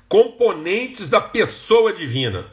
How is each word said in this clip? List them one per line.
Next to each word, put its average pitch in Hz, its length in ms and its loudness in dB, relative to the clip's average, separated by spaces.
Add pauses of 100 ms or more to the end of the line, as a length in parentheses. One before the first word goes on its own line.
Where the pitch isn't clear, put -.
componentes 202 1000 0
da 214 120 4
pessoa 220 720 0
divina? 123 580 -6